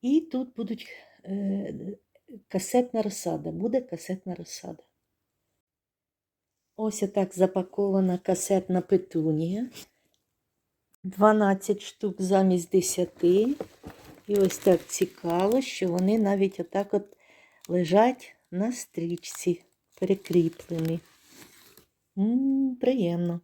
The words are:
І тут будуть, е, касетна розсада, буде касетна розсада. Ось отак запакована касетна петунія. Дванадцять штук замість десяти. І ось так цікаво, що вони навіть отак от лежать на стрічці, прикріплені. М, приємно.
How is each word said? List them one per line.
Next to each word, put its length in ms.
І 200
тут 340
будуть, 320
е, 720
касетна 540
розсада, 500
буде 300
касетна 540
розсада. 480
Ось 280
отак 300
запакована 840
касетна 640
петунія. 880
Дванадцять 800
штук 400
замість 480
десяти. 840
І 80
ось 220
так 300
цікаво, 760
що 260
вони 320
навіть 400
отак 340
от 240
лежать 680
на 200
стрічці, 880
прикріплені. 1000
М, 640
приємно. 640